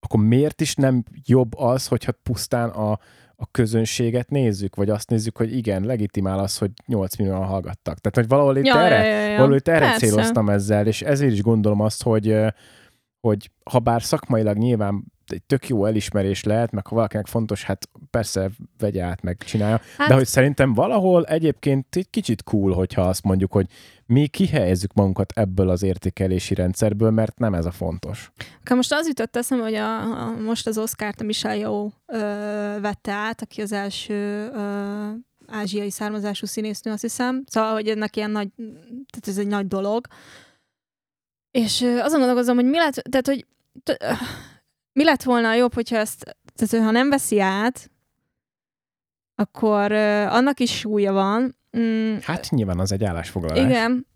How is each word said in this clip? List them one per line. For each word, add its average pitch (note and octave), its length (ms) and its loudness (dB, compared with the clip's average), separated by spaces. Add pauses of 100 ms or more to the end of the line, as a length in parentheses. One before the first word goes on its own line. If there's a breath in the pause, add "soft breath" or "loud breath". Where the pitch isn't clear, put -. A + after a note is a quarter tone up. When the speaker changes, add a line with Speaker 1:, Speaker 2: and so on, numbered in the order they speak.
Speaker 1:
akkor - 200 0
miért B2 400 4
is D#3 140 -2
nem C3 300 2 (200)
jobb B2+ 340 4
az, C3 280 0
hogyha A#2+ 260 -2 (100)
pusztán A#2+ 460 -2
a, G#2+ 220 -2 (460 soft breath)
a - 140 -10
közönséget A#2 800 0
nézzük, G#2 460 0
vagy G2+ 140 0
azt G#2 200 -2
nézzük, A2 260 0
hogy A2+ 200 -2
igen, G#2 260 0
legitimál G2+ 560 -2
az, G2 200 -2
hogy G2+ 120 -2 (160)
nyolc G2 300 -2
millióan F#2+ 300 -2
hallgattak. F#2+ 520 -6
Tehát, - 180 -2
hogy A#2 120 2
valahol C#3 280 4
itt C3+ 100 2
Speaker 2:
Ja, D3 180 6
Speaker 1:
erre, F3 220 6
Speaker 2:
ja, G#3+ 140 2
ja, G#3 80 0
ja. G#3 80 0
Speaker 1:
valahol C#3 200 6
itt C3+ 120 2
erre E3 180 6
Speaker 2:
Persze. - 200 4
Speaker 1:
céloztam A2 420 4
ezzel, G2+ 380 2
és A2 160 0
ezért C#3+ 300 2
is G2+ 100 2
gondolom G#2+ 380 4
azt, G#2+ 220 0
hogy, A2 260 2
ö, G#2+ 180 4 (760 soft breath)
hogy G#2 300 0 (200)
ha B2+ 80 4
bár A#2 240 2
szakmailag A2 540 0
nyilván G#2 480 0 (220)
egy - 160 -10
tök - 260 -2
jó G#2+ 160 0
elismerés G2+ 580 0
lehet, A2 280 0
meg G2+ 160 -6
ha - 80 -10
valakinek G#2+ 320 0
fontos, G#2+ 380 -4
hát - 240 -6 (220)
persze F#2+ 400 -2 (280)
vegye G2 240 -2
át, F2 200 -6
meg F2+ 220 -4
csinálja. G#2+ 360 0 (160 loud breath)
Speaker 2:
Hát D4 120 0
Speaker 1:
De C3 60 8
hogy C3 120 4
szerintem C3+ 480 2
valahol F#3 500 4
egyébként D3 720 0
egy F#3 140 -4
kicsit B2+ 320 -2
cool, G2 300 0
hogyha F#2 300 0
azt F#2 200 0
mondjuk, F#2+ 300 2
hogy G2 140 2 (400 loud breath)
mi C#3 200 4
kihelyezzük G#2 680 0
magunkat F#2+ 420 2
ebből F#2+ 340 0
az F2+ 140 0
értékelési F#2 720 -2
rendszerből, G#2 560 0
mert A2 280 0
nem A2 160 0
ez E2+ 120 -2
a F2 40 -4
fontos. F2+ 640 -8 (320 loud breath)
Speaker 2:
Akkor B3 120 0
most B3+ 160 0
az D#4 140 0
jutott B3 300 -4
eszembe, A#3+ 280 -2
hogy A3 100 -4
a, A3 260 -4 (260)
a, A3+ 40 -6 (140)
most A3+ 220 -4
az A3 120 -4
Oscart G#3+ 420 -6
a A3+ 40 -6
Michelle G#3+ 340 -4
Yeoh, G#3 340 -4 (140)
ö, B3 120 -8 (600)
vette G#3 320 -6
át, G#3+ 300 -6
aki - 200 -12
az G#3 100 -6
első, G#3 840 -6
ö, G3+ 540 -6 (380)
ázsiai G#3 440 -6
származású G#3 560 -6
színésznő, G#3+ 460 -6
azt G#3 100 -6
hiszem. B3+ 440 -4
Szóval, A3 260 -2
hogy G#3+ 160 -4
ennek G#3+ 280 -4
ilyen G#3+ 140 -4
nagy, G#3 180 -4 (640)
tehát - 180 -12
ez G3 100 -4
egy G3+ 80 -2
nagy G3+ 200 -2
dolog. G3+ 400 -2 (1400 loud breath)
És, A3+ 300 0
ö, A#3+ 180 0
azon D4+ 200 2
gondolkozom, B3 380 2
hogy B3 80 4
mi C4+ 120 2
lett, D#4+ 180 0
tehát, B3+ 320 -2
hogy C4+ 200 -2 (360)
t-, - 140 -2 (960 loud breath)
mi C#4+ 120 4
lett D4+ 180 2
volna A#3 320 2
jobb, A#3+ 200 2
hogyha A#3 220 -4
ezt, - 400 -6 (180)
tehát, A3+ 300 0
ha A3 60 2
nem B3 200 2
veszi C4+ 300 2
át, G3 500 -2 (1400)
akkor, G#3 580 0
ö, G#3 300 2
annak B3+ 380 2
is A#3+ 180 0
súlya G#3 340 0
van. G#3 440 0 (220)
Mm. A3 420 0
Speaker 1:
Hát - 300 -6
nyilván G2 280 0
az G2 140 0
egy G2+ 120 -2
állásfoglalás. E2+ 540 -2
Speaker 2:
Igen. B3+ 580 2